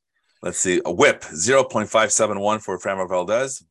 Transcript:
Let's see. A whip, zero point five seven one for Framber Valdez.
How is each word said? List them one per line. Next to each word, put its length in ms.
Let's 160
see. 260
A 80
whip, 320
zero 300
point 240
five 240
seven 260
one 200
for 200
Framber 300
Valdez. 640